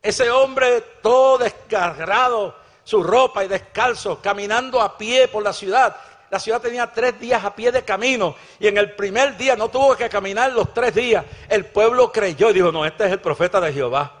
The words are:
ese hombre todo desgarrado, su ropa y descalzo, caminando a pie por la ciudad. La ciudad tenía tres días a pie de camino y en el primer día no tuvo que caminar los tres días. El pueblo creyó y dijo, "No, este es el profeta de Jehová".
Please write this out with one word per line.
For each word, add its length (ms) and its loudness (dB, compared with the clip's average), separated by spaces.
ese 280 0
hombre 520 2
todo 360 4
desgarrado, 1160 -2
su 180 0
ropa 440 0
y 20 -12
descalzo, 720 -4
caminando 600 -2
a 160 -2
pie 320 2
por 120 -6
la 120 -4
ciudad. 420 0
La 100 -4
ciudad 200 -4
tenía 320 -6
tres 300 -2
días 240 -2
a 100 -8
pie 160 -2
de 140 -2
camino 500 -2
y 80 0
en 100 2
el 180 0
primer 420 -2
día 180 2
no 140 -4
tuvo 260 2
que 140 -6
caminar 420 -2
los 220 -2
tres 200 -2
días. 300 0
El 200 -2
pueblo 440 2
creyó 380 0
y 40 2
dijo, 200 2
"No, 120 -2
este 200 -4
es 80 0
el 80 -6
profeta 400 0
de 100 -2
Jehová". 500 -4